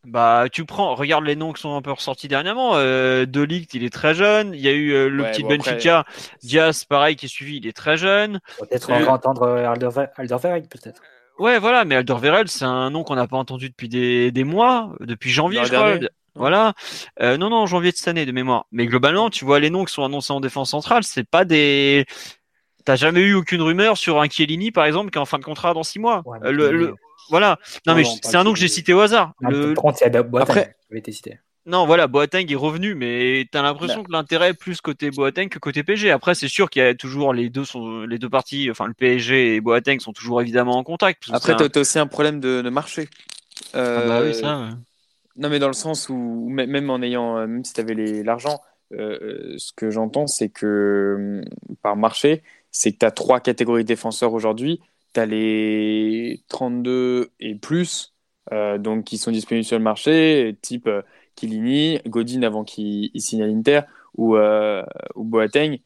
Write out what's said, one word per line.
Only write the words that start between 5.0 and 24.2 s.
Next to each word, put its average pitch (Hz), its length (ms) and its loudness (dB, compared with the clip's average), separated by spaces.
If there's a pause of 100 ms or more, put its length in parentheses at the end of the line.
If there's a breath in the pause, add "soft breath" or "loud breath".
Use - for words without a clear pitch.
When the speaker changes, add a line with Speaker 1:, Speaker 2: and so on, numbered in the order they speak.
Speaker 1:
le 139 140 -2
Speaker 2:
Ouais, 113 80 -2
Speaker 1:
petit 143 120 -2
Speaker 2:
bon, - 80 -2
après, 135 340 -2
Speaker 1:
Benfica, 170 280 6
Speaker 2:
c'est - 180 -18 (120)
Speaker 1:
Diaz, 156 420 2
pareil, 147 300 2
qui 139 120 -16
est - 20 -12
suivi, 143 280 -12
il 113 100 -10
est 113 60 -8
très 151 240 -2
jeune. 196 440 0 (160 loud breath)
Speaker 3:
Peut-être 123 340 -6
Speaker 1:
Euh, - 20 4
Speaker 3:
on 120 60 4
va 135 140 4
entendre, 127 300 0
euh, 123 220 2
Alderwe-, 123 500 -2
Alderweireld, 147 520 -4
peut-être. - 340 -20 (380 soft breath)
Speaker 1:
Ouais, 233 180 4
voilà, 226 260 4
mais 151 120 2
Alderweireld, 131 520 2
c'est - 180 -6
un 127 260 -2
nom 160 120 -6
qu'on 151 120 -4
n'a 123 120 0
pas 131 100 -4
entendu 131 320 -6
depuis 123 200 -14
des, 123 420 2
des 127 120 -2
mois, 220 560 2
depuis 120 320 -8
janvier, 170 280 0
Speaker 2:
L'an 240 60 0
Speaker 1:
je 247 60 0
crois. 208 260 4
Speaker 2:
dernier, - 20 -4
non ? 123 100 -6 (260)
Speaker 1:
Voilà. 190 380 2 (480 loud breath)
Euh, 123 160 2
non, 185 120 -2
non, 226 160 2
janvier 180 260 2
de - 60 -10
cette - 100 -6
année, 170 200 0
de 127 40 -6
mémoire. 127 400 -2
Mais 117 140 0
globalement, 143 460 2
tu - 140 -8
vois, 139 140 6
les 147 120 2
noms 185 140 -2
qui - 80 -10
sont 147 100 -4
annoncés 139 300 -4
en 139 80 -2
défense 135 280 -4
centrale, 208 340 0
c'est - 240 -6
pas 170 180 4
des, 143 600 4 (800 loud breath)
t'as 135 100 4
jamais 160 260 4
eu 202 120 6
aucune 180 280 0
rumeur 185 360 2
sur 147 240 2